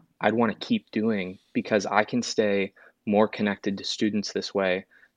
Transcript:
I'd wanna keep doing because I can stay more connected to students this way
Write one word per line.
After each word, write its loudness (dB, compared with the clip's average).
I'd 2
wanna 2
keep -4
doing -2
because 0
I 2
can -2
stay 0
more 4
connected -2
to -10
students -2
this -6
way 0